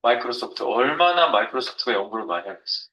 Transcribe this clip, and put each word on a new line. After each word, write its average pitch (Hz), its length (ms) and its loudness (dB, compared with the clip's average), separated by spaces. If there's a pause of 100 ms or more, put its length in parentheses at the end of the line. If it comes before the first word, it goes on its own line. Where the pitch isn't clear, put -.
마이크로소프트, 120 600 -2
얼마나 151 640 4
마이크로소프트가 120 640 -2
연구를 104 320 -2
많이 87 220 -4
하겠어요. - 440 -10